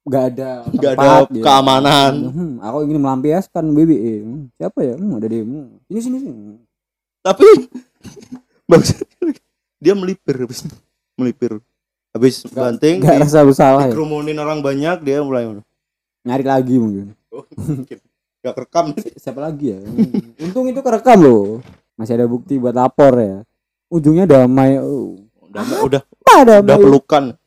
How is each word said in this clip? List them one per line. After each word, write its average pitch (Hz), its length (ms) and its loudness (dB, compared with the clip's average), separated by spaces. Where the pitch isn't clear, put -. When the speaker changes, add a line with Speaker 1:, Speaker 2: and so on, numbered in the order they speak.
Speaker 1:
nggak 135 320 -4
ada 127 340 -12
Speaker 2:
Nggak 139 280 -2
Speaker 1:
tempat 139 120 2
Speaker 2:
ada 139 80 2
Speaker 1:
ya. 117 140 -6
Speaker 2:
keamanan. 135 680 4
Speaker 1:
Hmm, 156 280 -8
aku 110 260 -10
ingin 151 160 -4
melampiaskan 147 680 -2
W 151 140 0
W 165 120 4
E. 113 280 -2
Hmm, 120 220 -14
siapa 180 260 -10
ya? 127 140 -4
Hmm, 190 180 -6
ada 113 140 -6
demo. 113 340 -8
Sini, 214 160 -10
sini, 247 200 -8
sini. 110 340 -16
Speaker 2:
Tapi 196 260 4
<laughs> - 640 -12
bagus. - 240 2
Dia 175 180 0
melipir 185 420 -6
habis. 123 220 -10
Melipir. 120 400 -6
Habis 123 320 0
Speaker 1:
Nggak, - 120 -20
Speaker 2:
banting, 127 440 -2
Speaker 1:
nggak 143 180 2
Speaker 2:
di-, 143 60 2
Speaker 1:
rasa 147 200 2
bersalah 139 400 4
ya? 135 60 0
Speaker 2:
dikerumunin 151 480 -6
orang 151 240 -6
banyak, 143 400 -4
dia 143 200 -4
mulai 131 260 -4
Speaker 1:
Nyari 127 240 -4
lagi 131 320 0
mungkin. 104 400 -4
Speaker 2:
Oh, 123 260 -20
mungkin. 131 440 -12
Nggak 123 140 -12
kerekam. 160 300 -4
Speaker 1:
Si-, 156 220 -14
siapa 127 240 -14
lagi 147 320 -8
ya? 95 80 -12
Hmm. 117 580 -6
Untung 190 280 -6
itu 254 120 -6
kerekam 240 400 4
loh. 117 460 4
Masih 113 200 -6
ada 120 120 0
bukti 123 300 -6
buat 123 160 -4
lapor 127 420 4
ya. 101 260 -2
Ujungnya 160 360 2
damai. 135 520 4
Oh. 131 400 -8
Speaker 2:
Udah, 98 220 -12
udah, - 220 -2
Speaker 1:
Apa - 280 -8
damai? 220 200 6
Speaker 2:
udah 202 160 2
pelukan. 139 460 4